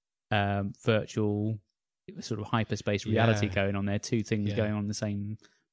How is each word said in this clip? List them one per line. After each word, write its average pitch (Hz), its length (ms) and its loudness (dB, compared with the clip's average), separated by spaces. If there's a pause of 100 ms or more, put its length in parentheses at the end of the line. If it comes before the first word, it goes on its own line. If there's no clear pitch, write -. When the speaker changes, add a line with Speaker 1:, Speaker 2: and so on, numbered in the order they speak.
(300)
Speaker 1:
um, 101 420 0 (100)
virtual, 107 800 0 (600)
sort 107 200 -6
of 104 60 -8
hyperspace 107 600 0
reality 110 400 4
Speaker 2:
Yeah. 92 80 -4
Speaker 1:
going 98 220 0
on 98 100 -2
there, 101 120 0
two 113 240 0
things 104 280 0
Speaker 2:
Yeah. 98 60 -4
Speaker 1:
going 107 180 0
on 104 140 -2
the 107 60 -4
same 104 440 -4 (340)